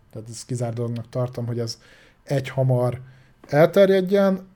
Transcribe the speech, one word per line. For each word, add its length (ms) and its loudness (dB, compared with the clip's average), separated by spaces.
Tehát 160 -14
ez 160 -16
kizárt 300 -6
dolognak 340 -6
tartom, 360 -4
hogy 140 -6
ez 200 -8
egy 260 -4
hamar 500 0
elterjedjen. 1080 4